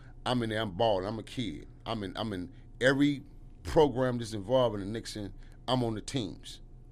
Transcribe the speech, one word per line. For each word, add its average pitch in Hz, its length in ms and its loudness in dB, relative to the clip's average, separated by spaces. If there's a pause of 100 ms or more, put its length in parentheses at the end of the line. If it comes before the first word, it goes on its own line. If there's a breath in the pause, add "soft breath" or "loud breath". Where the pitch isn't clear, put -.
(260 soft breath)
I'm 123 160 2
in 110 80 0
there, 107 100 0
I'm 104 120 -2
balling, 98 340 4
I'm 110 120 -4
a 104 40 -6
kid. 95 440 -6 (200)
I'm 113 160 -2
in, 92 140 -4
I'm 110 160 -2
in 90 160 -4 (320 soft breath)
every 139 420 6 (400)
program 127 560 4
that's 113 140 -6
involved 113 420 2
in 104 60 -2
the 95 60 -4
Nixon, 107 460 -6 (360 soft breath)
I'm 123 160 4
on 113 100 0
the 101 60 -6
teams. - 600 -6 (320)